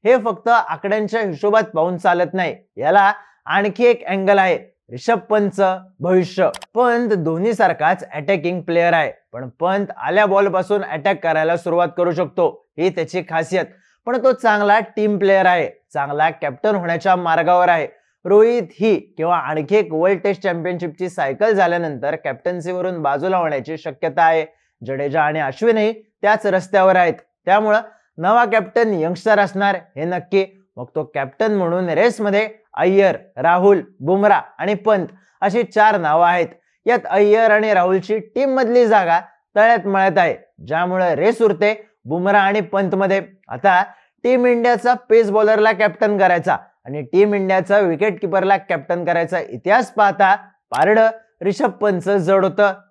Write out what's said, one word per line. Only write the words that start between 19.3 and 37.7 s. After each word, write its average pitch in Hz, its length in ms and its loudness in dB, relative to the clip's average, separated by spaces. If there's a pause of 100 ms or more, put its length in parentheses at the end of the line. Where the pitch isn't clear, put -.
आणखी 156 400 -2
एक 175 160 0
वर्ल्ड 175 280 0
टेस्ट 196 220 -4
चॅम्पियनशिपची 175 680 -6
सायकल 175 440 -2
झाल्यानंतर 165 640 -2
कॅप्टन्सीवरून 175 840 -6
बाजूला 147 340 -2
होण्याची 156 420 -4
शक्यता 160 440 -4
आहे. 160 240 2 (400)
जडेजा 143 360 -4
आणि 151 180 -2
अश्विनही 214 520 -2
त्याच 214 540 -2
रस्त्यावर 190 500 2
आहेत, 175 180 2 (300)
त्यामुळं 214 360 2 (380)
नवा 220 260 2
कॅप्टन 196 500 0
यंगस्टर 180 440 -2
असणार 196 360 -2
हे 156 300 -10
नक्की. 180 400 -2 (320)
मग 123 80 -14 (100)
तो 151 200 -6
कॅप्टन 147 380 -4
म्हणून 180 360 -2
रेसमध्ये 214 600 0 (280)
अय्यर, 185 400 2 (200)
राहुल, 175 440 4 (200)
बुमरा 185 400 2 (180)
आणि 196 160 -2
पंत 202 320 0 (340)
अशी 202 220 0
चार 208 380 2
नावं 160 260 2
आहेत. 175 200 0 (400)
यात 240 120 2 (120)
अय्यर 208 400 4
आणि 214 240 2